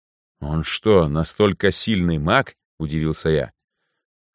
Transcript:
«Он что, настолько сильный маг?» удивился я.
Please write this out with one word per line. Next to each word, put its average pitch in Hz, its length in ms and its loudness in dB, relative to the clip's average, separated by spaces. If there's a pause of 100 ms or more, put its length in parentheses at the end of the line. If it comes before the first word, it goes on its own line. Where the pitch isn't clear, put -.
(420)
«Он 78 220 -4
что, 92 440 2
настолько 90 640 0
сильный 87 460 0
маг?» 95 380 0 (240)
удивился 78 500 -4
я. 71 220 0 (840)